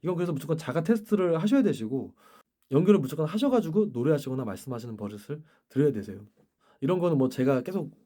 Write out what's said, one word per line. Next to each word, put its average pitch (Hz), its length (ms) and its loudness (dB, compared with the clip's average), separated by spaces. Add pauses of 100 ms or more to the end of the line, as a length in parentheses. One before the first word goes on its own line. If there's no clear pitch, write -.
이건 180 120 -2
그래서 175 160 -2
무조건 156 240 -2
자가 160 280 -4
테스트를 190 560 2
하셔야 220 240 4
되시고, 123 500 -2 (580)
연결을 185 280 6
무조건 151 260 -2
하셔가지고 214 680 0
노래하시거나 131 520 0
말씀하시는 113 520 -10
버릇을 104 440 -10 (280)
들여야 143 220 2
되세요. 104 360 -8 (540)
이런 175 180 0
거는 170 180 2
뭐 131 120 4
제가 131 320 0
계속 180 300 -6 (140)